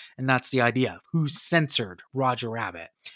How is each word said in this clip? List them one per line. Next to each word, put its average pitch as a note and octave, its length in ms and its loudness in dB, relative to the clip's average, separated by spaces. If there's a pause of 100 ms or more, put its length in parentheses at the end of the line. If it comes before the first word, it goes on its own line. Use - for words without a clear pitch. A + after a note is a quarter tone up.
(160)
and C3 100 -6
that's B2+ 220 2
the B2+ 140 2
idea. A#2+ 400 0 (100)
Who D#3 160 2
censored C3+ 720 0 (140)
Roger B2 340 0
Rabbit? F#2+ 400 -8 (280)